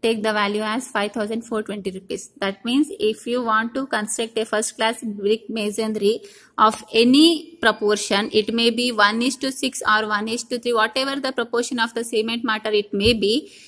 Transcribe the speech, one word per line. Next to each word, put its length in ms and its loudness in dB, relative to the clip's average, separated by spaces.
take 220 0
the 100 0
value 300 0
as 240 -4
five 240 -2
thousand 320 -4
four 180 -4
twenty 300 -8
rupees. 480 -10
That 260 -4
means 220 2
if 280 -2
you 160 -2
want 320 0
to 100 -4
construct 540 -4
a 80 0
first 300 -2
class 260 -2
brick 440 -2
masonry 760 0
of 340 4
any 720 6
proportion, 720 0
it 180 2
may 200 2
be 200 0
one 300 4
is 160 0
to 140 -4
six 360 -6
or 200 2
one 200 -2
is 180 -4
to 120 -6
three, 160 -2
whatever 460 0
the 140 -4
proportion 460 -2
of 140 -2
the 100 -4
cement 400 -2
mortar 280 -2
it 200 0
may 220 2
be, 400 0